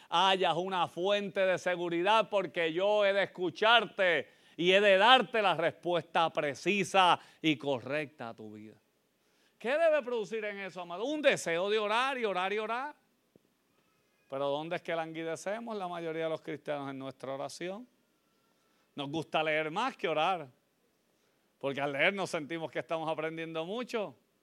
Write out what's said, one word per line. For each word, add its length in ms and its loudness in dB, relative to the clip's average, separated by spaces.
hallas 460 2
una 320 -2
fuente 540 -2
de 160 2
seguridad 720 0
porque 420 -2
yo 320 2
he 80 4
de 120 2
escucharte 1040 2
y 160 2
he 80 6
de 180 8
darte 440 6
la 140 4
respuesta 760 0
precisa 880 2
y 160 2
correcta 720 -6
a 40 -12
tu 200 -16
vida". 220 -18
¿Qué 180 -2
debe 260 2
producir 420 -4
en 140 -8
eso, 220 -10
amado? 220 -8
Un 180 -2
deseo 480 2
de 100 2
orar 380 0
y 60 -4
orar 300 0
y 60 -2
orar. 360 -6
Pero 200 -2
¿dónde 260 -4
es 60 -6
que 120 -6
languidecemos 840 -6
la 100 -6
mayoría 380 -6
de 40 -2
los 120 -6
cristianos 500 -8
en 80 -12
nuestra 340 -10
oración? 540 -10
Nos 160 -8
gusta 320 -2
leer 300 0
más 240 -4
que 120 -4
orar, 420 0
porque 200 -4
al 140 -2
leer 200 2
nos 160 -4
sentimos 400 -6
que 100 -8
estamos 300 -4
aprendiendo 560 -6
mucho. 480 -6